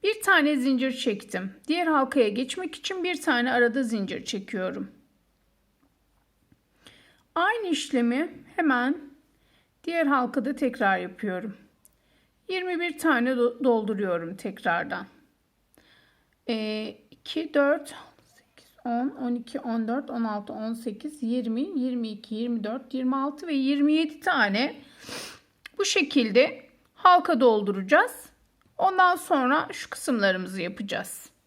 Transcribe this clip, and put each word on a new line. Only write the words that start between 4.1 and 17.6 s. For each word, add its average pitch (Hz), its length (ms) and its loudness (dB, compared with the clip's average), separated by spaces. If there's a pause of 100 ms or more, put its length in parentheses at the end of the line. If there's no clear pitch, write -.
çekiyorum. 190 680 -6 (2500)
Aynı 403 320 0
işlemi 262 760 0 (120)
hemen 277 420 2 (840)
diğer 330 220 0
halkada 262 500 0
tekrar 196 420 0
yapıyorum. 185 600 -8 (920)
Yirmi 359 300 -2
bir 349 180 -4
tane 254 320 2
do-, 240 340 0
dolduruyorum 196 720 0
tekrardan. 190 720 -4 (1400)
Ee, 214 480 -4 (140)
iki, - 420 -8
dört, 285 420 2 (400)